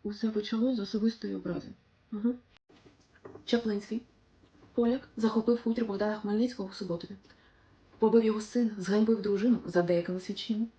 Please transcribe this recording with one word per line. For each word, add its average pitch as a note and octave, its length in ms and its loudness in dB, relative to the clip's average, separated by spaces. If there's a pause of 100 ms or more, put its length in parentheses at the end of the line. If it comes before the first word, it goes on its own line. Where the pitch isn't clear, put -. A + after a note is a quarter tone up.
Усе G#3 280 -4
почалось A3+ 460 0
з G#3 40 -4
особистої G3+ 540 -2
образи. F#3 340 -6 (440)
Угу. A3 220 -2 (1080)
Чаплинський, A3 580 -2 (760)
поляк, A#3+ 400 0
захопив A3+ 460 2
хутір A#3 220 0
Богдана G#3 340 -2
Хмельницького G#3 500 -2
в F#3+ 60 -16
Суботові. E3+ 360 -6 (880)
Побив A3 260 6
його G#3+ 160 2
син, A#3 380 0
зганьбив G#3 440 2
дружину G3+ 440 2
за F3 160 2
деякими F3 380 0
свідченнями. G#3+ 460 -4 (120)